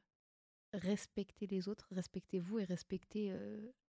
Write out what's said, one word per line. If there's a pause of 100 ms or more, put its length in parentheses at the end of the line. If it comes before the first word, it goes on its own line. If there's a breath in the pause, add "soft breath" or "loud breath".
(760)
respecter
les
autres,
respectez-vous
et
respectez,
euh, (160)